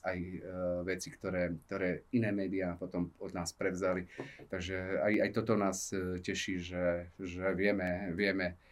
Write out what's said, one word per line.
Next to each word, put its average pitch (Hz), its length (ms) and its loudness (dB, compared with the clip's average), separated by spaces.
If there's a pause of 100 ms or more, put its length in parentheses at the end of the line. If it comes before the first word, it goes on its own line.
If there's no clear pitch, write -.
aj, 92 160 -2
e, 90 160 -6 (480)
veci, 92 240 -2
ktoré, 90 560 -2
ktoré 92 480 -2
iné 113 160 4
médiá 95 480 0
potom 90 320 -2 (160)
od 98 80 -8
nás 87 240 -4
prevzali. 92 480 0 (480)
Takže 92 480 -2
aj, 107 140 4 (100)
aj 101 80 2
toto 113 240 4
nás, 98 400 0
e, 92 240 -2
teší, 95 400 -2
že, 87 480 0 (160)
že 92 320 0
vieme, 92 560 2
vieme 92 480 2 (120)